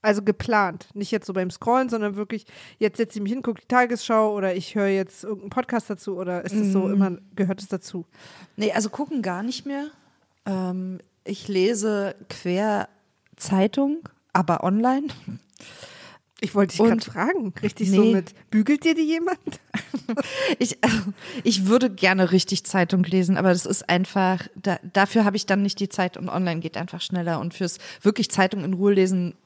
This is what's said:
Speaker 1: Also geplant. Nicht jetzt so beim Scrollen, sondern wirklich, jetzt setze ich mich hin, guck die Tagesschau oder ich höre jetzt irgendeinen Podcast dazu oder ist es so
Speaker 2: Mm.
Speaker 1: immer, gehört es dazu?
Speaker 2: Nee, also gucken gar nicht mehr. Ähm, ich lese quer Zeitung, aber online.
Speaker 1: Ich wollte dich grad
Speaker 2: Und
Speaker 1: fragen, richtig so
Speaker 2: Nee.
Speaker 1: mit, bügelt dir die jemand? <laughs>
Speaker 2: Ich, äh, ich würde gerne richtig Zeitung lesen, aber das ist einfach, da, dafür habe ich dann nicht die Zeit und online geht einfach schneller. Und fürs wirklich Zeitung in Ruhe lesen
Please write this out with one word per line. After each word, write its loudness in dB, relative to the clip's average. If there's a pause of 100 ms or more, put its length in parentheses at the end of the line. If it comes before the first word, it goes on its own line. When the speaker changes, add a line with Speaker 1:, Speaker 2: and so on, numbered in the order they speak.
Speaker 1:
Also 2
geplant. 0
Nicht -6
jetzt -4
so -8
beim -2
Scrollen, 0
sondern -4
wirklich, -8 (320)
jetzt 0
setze -4
ich -6
mich -2
hin, -6
guck -6
die -20
Tagesschau 0
oder -2
ich -8
höre 2
jetzt -2
irgendeinen -10
Podcast -4
dazu -8
oder -6
ist -8
es 2
so 2
Speaker 2:
Mm. 0
Speaker 1:
immer, 2 (180)
gehört -2
es -12
dazu? -8 (500)
Speaker 2:
Nee, -2
also 0
gucken -4
gar -4
nicht -8
mehr. -6 (580)
Ähm, -4 (260)
ich -8
lese 0 (140)
quer -2 (480)
Zeitung, 0 (240)
aber 2
online. 2 (1300)
Speaker 1:
Ich -4
wollte 2
dich -8
grad 6
Speaker 2:
Und 0
Speaker 1:
fragen, -2
richtig -2
so 6
Speaker 2:
Nee. 6
Speaker 1:
mit, -2 (160)
bügelt 2
dir 4
die 0
jemand? 0
<laughs> -8 (400)
Speaker 2:
Ich, -2
äh, 6 (560)
ich 2
würde 6
gerne 4
richtig 2
Zeitung 2
lesen, 2
aber 4
das 4
ist 0
einfach, 0 (100)
da, -2 (140)
dafür 4
habe 2
ich -4
dann 2
nicht -2
die -2
Zeit -2
und -8
online -2
geht -8
einfach -8
schneller. -4
Und -6
fürs -4 (240)
wirklich 2
Zeitung 2
in -2
Ruhe 4
lesen 2 (120)